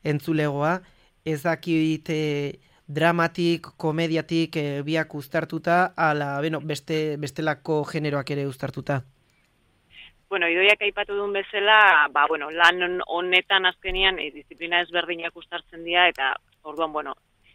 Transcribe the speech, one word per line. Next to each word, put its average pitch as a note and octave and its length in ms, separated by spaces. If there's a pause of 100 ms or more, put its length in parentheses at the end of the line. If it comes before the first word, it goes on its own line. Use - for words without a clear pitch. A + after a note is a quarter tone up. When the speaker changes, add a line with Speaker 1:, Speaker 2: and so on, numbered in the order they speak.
Speaker 1:
entzulegoa, D3+ 720 (500)
ez D#3 160
dakit, D#3+ 720
eh, D3 460 (260)
dramatik, E3+ 920
komediatik, D#3+ 800
eh, C#3+ 280
biak D#3 300
uztartuta, E3 800
ala, D3 420
beno, D#3 220
beste, D#3 560
bestelako D3+ 680
generoak C#3+ 460
ere C#3+ 160
uztartuta? C3+ 560 (1300)
Speaker 2:
Bueno, F3+ 180
Idoiak G3 380
aipatu G3+ 320
duen G3+ 160
bezala, G3 800
ba, C#3+ 140
bueno, D3+ 240
lan E3+ 320
hon-, F3+ 240
honetan F3+ 580
azkenian, F#3 540
eh, D3+ 100
disiplina E3 560
ezberdinak E3+ 500
uztartzen E3+ 480
dira, F3 260
eta C#3 260 (260)
orduan, D#3 320
bueno, D3 220 (400)